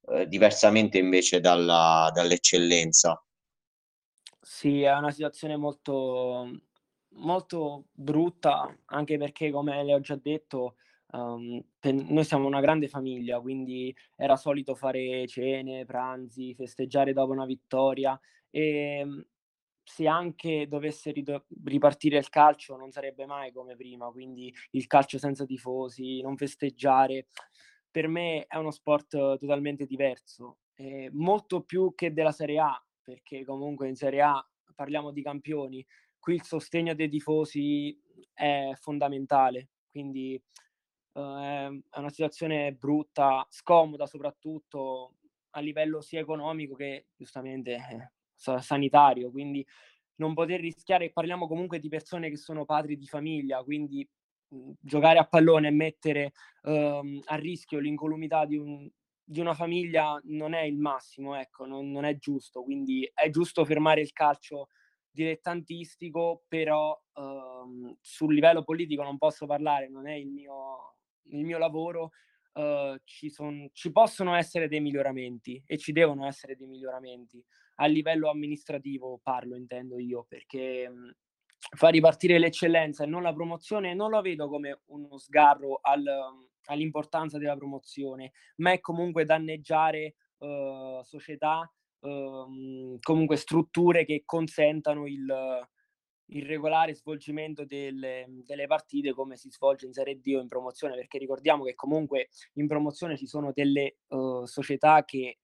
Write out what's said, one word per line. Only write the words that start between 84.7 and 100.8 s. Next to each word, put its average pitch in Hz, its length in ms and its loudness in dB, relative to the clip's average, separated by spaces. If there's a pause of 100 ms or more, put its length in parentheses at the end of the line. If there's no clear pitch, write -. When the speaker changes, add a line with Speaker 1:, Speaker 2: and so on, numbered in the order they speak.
Speaker 2:
uno 143 300 -18
sgarro 143 640 6
al, 143 240 2 (600)
all'importanza 151 720 -6
della 147 180 -2
promozione, 135 760 -12 (260)
ma 175 140 2
è 185 80 2
comunque 165 460 -2
danneggiare, 156 880 0 (220)
eh, 135 680 -10
società, 156 680 -4 (300)
ehm, 131 1000 -12
comunque 160 380 2
strutture 170 680 4
che 151 200 -4
consentano 151 800 0
il, 131 600 -6 (640)
il 143 140 -8
regolare 156 500 0
svolgimento 151 720 -10
delle, 135 600 -10 (200)
delle 139 220 -8
partite 143 460 -2
come 131 240 -8
si 135 120 -20
svolge 135 360 0
in 127 80 -16
Serie 135 260 -6
D 135 160 -2
o 131 60 0
in 123 60 -12
promozione, 127 480 -8